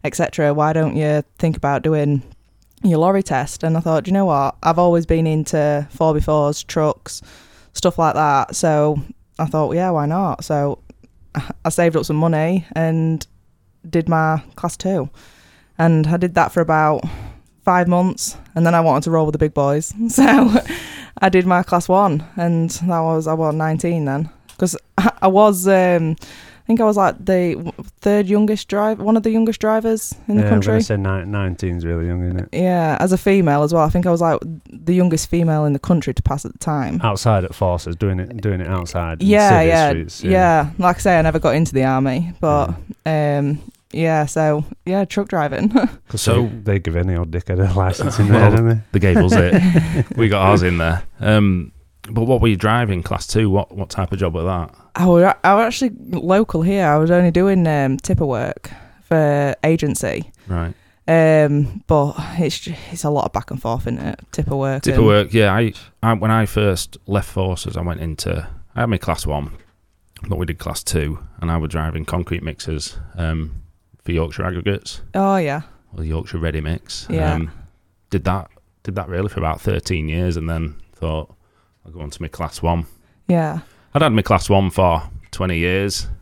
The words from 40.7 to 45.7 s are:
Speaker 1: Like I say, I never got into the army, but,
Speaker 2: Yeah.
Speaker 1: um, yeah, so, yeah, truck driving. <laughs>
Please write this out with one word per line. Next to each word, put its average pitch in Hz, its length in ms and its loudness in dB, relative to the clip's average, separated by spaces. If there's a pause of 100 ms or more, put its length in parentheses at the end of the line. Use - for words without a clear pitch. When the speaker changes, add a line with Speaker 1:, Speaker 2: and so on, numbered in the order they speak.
Speaker 1:
Like 180 180 2
I - 40 -14
say, 180 180 4
I 160 40 4
never 160 160 0
got 135 160 2
into 156 200 0
the 131 100 2
army, 135 560 -2
but, 147 340 0 (320)
Speaker 2:
Yeah. 147 320 0
Speaker 1:
um, 143 220 -2 (320)
yeah, 160 340 0
so, 151 380 0 (200)
yeah, 190 220 0
truck 202 220 -4
driving. 156 400 -2
<laughs> - 400 0